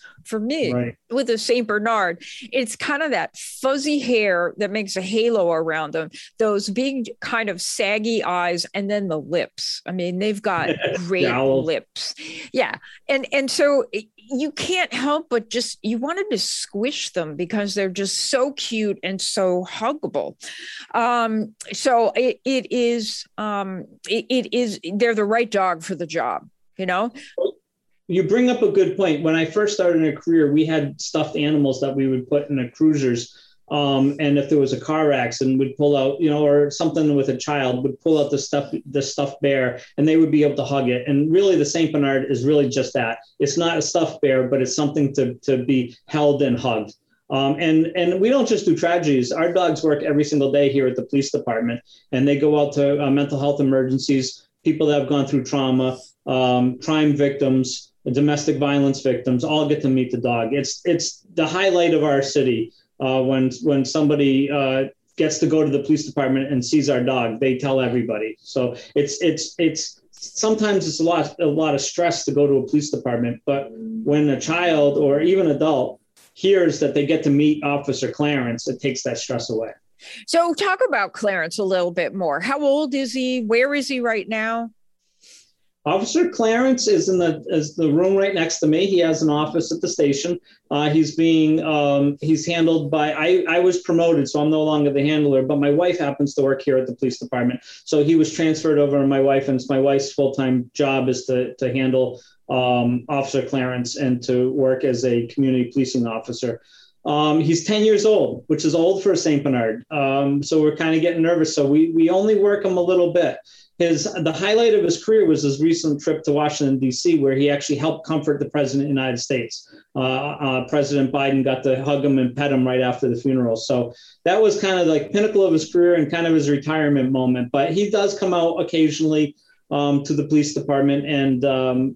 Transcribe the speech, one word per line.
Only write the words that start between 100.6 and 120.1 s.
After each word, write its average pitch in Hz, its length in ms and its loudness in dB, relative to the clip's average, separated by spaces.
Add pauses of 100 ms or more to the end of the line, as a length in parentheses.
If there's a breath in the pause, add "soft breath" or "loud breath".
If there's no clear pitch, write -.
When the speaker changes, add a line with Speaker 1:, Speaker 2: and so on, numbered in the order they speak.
Speaker 2:
job 135 340 0
is 123 160 -2
to, 127 300 -2
to 127 180 -4
handle, 131 480 0 (300 loud breath)
um, 123 580 0
Officer 139 380 -2
Clarence 127 500 -4
and 127 280 -2
to 127 280 0
work 131 320 0
as 127 220 0
a 120 220 0
community 131 440 0
policing 127 340 0
officer. 113 540 -6 (460 soft breath)
Um, 151 340 2
he's 160 240 0
ten 214 200 2
years 208 200 4
old, 180 440 2
which 156 180 0
is 147 80 2
old 175 280 2
for 202 100 4
a 170 40 2
Saint 147 260 2
Bernard. 120 480 -2
Um, 139 520 0
so 160 180 2
we're 151 160 2
kinda 160 240 2
getting 165 220 2
nervous. 160 320 2
So 143 120 2
we, 156 260 4
we 165 180 4
only 202 280 2
work 202 260 2
him 185 120 0
a 180 60 2
little 175 320 2
bit. - 240 2 (400 soft breath)
His, 165 340 0
the 160 200 -2
highlight 208 420 2
of 208 80 4
his 165 200 0
career 220 220 4
was 151 200 2
his 139 180 0
recent 160 400 0
trip 156 220 -2
to 147 80 0
Washington, 147 480 0
D 131 100 0
C, 160 280 2
where 135 180 2
he 143 120 2
actually 143 300 -2
helped 156 280 -4
comfort 147 340 -2
the - 100 -4
President 139 320 0
of 147 60 -2
the 139 120 0
United 127 180 -4
States. - 540 -6 (220 loud breath)
Uh, 131 60 -4
uh, 131 680 -2